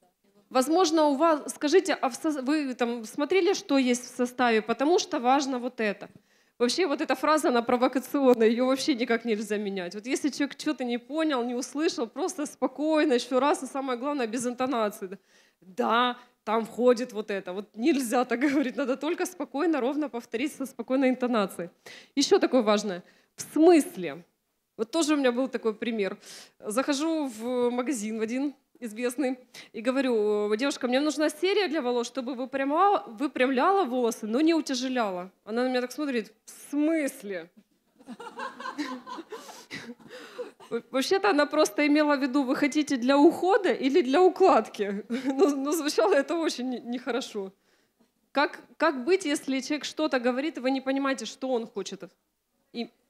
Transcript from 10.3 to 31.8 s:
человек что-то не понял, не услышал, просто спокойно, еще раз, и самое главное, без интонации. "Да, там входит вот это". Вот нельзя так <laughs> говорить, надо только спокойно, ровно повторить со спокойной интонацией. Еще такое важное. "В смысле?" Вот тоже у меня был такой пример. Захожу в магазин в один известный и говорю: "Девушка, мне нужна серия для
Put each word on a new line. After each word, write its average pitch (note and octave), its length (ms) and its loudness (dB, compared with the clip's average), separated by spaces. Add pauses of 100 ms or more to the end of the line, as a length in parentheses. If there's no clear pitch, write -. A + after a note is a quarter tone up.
человек C#4+ 300 -4
что-то D4 240 -4
не A#3+ 140 -2
понял, C#4+ 460 -2
не B3 100 -4
услышал, C#4 520 -4
просто C4 400 -6
спокойно, D4+ 680 0
еще B3 260 0
раз, D4 220 2
и C4+ 40 -10
самое C4 320 -6
главное, C#4 280 -4
без A#3 200 -6
интонации. A3+ 720 -4 (420)
"Да, A3+ 560 0 (280)
там A3 200 0
входит A#3+ 480 2
вот G#3 180 -8
это". F#3+ 220 -6
Вот G3+ 240 -12
нельзя B3 480 2
так A#3 160 -2
<laughs> C#4 140 2
говорить, C4 220 0
надо B3+ 200 -2
только E4 300 -4
спокойно, D4+ 540 -2
ровно C#4 280 -2
повторить A#3 440 -6
со C4+ 140 -8
спокойной C4 420 0
интонацией. A#3 640 -2 (460)
Еще D#4+ 220 4
такое C4 240 4
важное. G#3 400 0 (340)
"В - 60 -14
смысле?" A3+ 840 4 (540)
Вот A3 120 -6
тоже D#4 240 2
у - 20 0
меня C4 160 2
был B3+ 160 0
такой A3+ 240 -2
пример. G#3+ 440 -4 (500)
Захожу C#4+ 600 -2
в A#3+ 440 -2
магазин A#3+ 480 -4
в A3 40 -2
один B3+ 320 -4 (260)
известный B3 580 -4 (340)
и A3+ 80 -12
говорю: G#3+ 760 0
"Девушка, C#4 320 -2
мне B3 120 2
нужна D4+ 300 0
серия F#4 380 0
для D4+ 120 -2